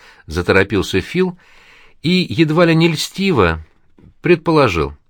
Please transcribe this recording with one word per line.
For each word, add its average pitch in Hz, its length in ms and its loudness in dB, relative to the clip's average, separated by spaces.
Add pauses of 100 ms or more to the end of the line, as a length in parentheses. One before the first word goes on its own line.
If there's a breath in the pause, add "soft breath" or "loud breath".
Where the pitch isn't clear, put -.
(280 loud breath)
заторопился 92 720 -2
Фил 180 360 -4 (640 soft breath)
и 180 280 0
едва 156 360 2
ли 165 100 2
не 170 140 4
льстиво 127 760 -2 (560)
предположил: 135 720 0 (160)